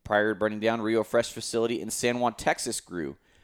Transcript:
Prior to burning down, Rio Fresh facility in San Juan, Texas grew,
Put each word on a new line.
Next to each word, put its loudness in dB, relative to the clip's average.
Prior 2
to -6
burning 0
down, 2
Rio 2
Fresh 0
facility -2
in -8
San 0
Juan, 2
Texas -2
grew, -6